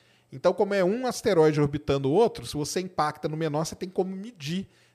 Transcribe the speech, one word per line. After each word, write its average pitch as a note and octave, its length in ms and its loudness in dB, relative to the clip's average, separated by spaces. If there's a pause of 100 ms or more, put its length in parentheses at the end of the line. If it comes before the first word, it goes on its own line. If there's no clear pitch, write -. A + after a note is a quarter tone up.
(320)
Então, F3 220 2
como G3+ 200 0
é G3 100 2
um A3 220 0
asteroide E3 540 4
orbitando C#3+ 500 0
o C#3 40 2
outro, F#3 320 2
se - 100 -10
você D3+ 240 -4
impacta E3 480 -4
no D3+ 80 -8
menor, D#3 300 -2
você - 100 -10
tem F#3 140 -10
como F#3 260 -4
medir F#3+ 520 -8 (280)